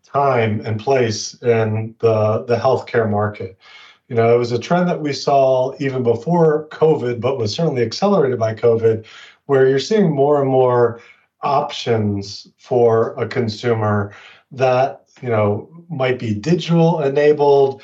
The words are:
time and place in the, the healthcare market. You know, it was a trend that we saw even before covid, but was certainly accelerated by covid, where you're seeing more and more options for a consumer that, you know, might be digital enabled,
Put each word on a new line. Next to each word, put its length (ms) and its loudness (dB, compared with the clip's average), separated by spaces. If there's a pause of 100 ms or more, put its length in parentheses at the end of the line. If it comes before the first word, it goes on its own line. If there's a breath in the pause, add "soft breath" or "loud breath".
time 600 0
and 180 -6
place 540 -2
in 640 -2
the, 480 0
the 80 0
healthcare 520 0
market. 480 -4 (520 loud breath)
You 80 -6
know, 180 4
it 40 4
was 120 -2
a 80 -2
trend 300 0
that 120 -4
we 120 -4
saw 640 2
even 240 -4
before 680 0
covid, 500 0
but 180 -2
was 160 -4
certainly 280 -2
accelerated 580 0
by 160 -4
covid, 500 2 (400 loud breath)
where 220 4
you're 100 2
seeing 320 2
more 320 2
and 80 0
more 500 2 (420 loud breath)
options 1120 -4
for 580 2
a 140 -6
consumer 840 -2 (380 loud breath)
that, 540 0 (180)
you 60 -8
know, 420 -2 (180)
might 300 -2
be 160 -4
digital 680 0
enabled, 800 2